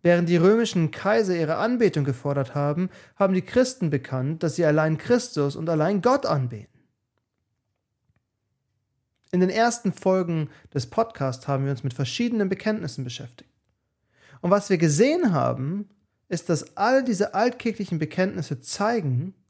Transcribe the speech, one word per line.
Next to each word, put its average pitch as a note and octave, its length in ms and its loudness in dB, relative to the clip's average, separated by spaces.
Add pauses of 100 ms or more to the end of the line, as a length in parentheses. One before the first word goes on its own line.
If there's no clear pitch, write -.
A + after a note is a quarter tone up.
Während F3 280 4
die F3 80 4
römischen F#3+ 560 4
Kaiser G3+ 420 0
ihre D#3+ 220 0
Anbetung A3+ 480 2
gefordert C#3 500 -4
haben, D3 340 0 (280)
haben F#3+ 180 2
die F#3 80 0
Christen B3 480 0
bekannt, C3+ 540 -4
dass D3 100 -2
sie E3+ 100 0
allein D#3 320 2
Christus D3+ 600 0
und D#3+ 120 -6
allein E3+ 340 2
Gott C4 220 2
anbeten. B2 560 -4 (2500)
In F3+ 80 2
den F#3 100 4
ersten A3+ 420 0
Folgen E3+ 580 0 (220)
des B2+ 140 -4
Podcasts C3+ 600 -4
haben C3+ 160 0
wir C#3 80 -2
uns C3+ 100 -6
mit C#3 120 -4
verschiedenen G#3+ 540 -2
Bekenntnissen F#3+ 540 -4
beschäftigt. - 480 -14 (880)
Und F3+ 120 2
was G3+ 180 0
wir F#3 80 4
gesehen G#3+ 540 4
haben, C3 560 -2 (400)
ist, F3 200 -6
dass - 280 -4
all B3+ 280 2
diese G#3 300 -2
altkirchlichen A3 640 -2
Bekenntnisse D#3 640 -4
zeigen F#3 720 -2 (160)